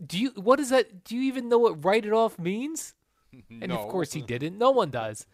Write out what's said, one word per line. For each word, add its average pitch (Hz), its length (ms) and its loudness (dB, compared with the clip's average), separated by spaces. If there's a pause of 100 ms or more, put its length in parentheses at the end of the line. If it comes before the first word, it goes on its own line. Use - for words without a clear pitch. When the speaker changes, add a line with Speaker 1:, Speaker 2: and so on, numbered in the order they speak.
Speaker 1:
"Do 165 140 -6
you, 247 160 0
what 226 240 4
is 262 120 -4
that? 226 340 0
Do 226 100 -10
you 247 80 -2
even 262 260 -2
know 233 100 6
what 175 260 4
write 214 220 4
it 208 60 -2
off 220 260 2
means?" 226 560 -6 (560)
And 202 200 -12
of 110 120 -2
Speaker 2:
No. 208 40 -6
Speaker 1:
course 175 260 -4
he 151 100 -8
didn't. 131 360 -6
No 254 120 4
one 220 200 2
does. 113 440 -8